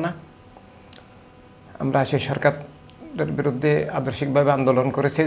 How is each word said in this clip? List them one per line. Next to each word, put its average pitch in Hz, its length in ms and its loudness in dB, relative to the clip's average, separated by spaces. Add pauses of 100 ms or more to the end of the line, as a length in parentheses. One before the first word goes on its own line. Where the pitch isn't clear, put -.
না। 175 60 -4 (1700)
আমরা 135 260 0
সেই 135 260 0
সরকারের - 1080 -4
বিরুদ্ধে 147 600 0
আদর্শিকভাবে 143 540 2
আন্দোলন 131 380 2
করেছি, 139 360 0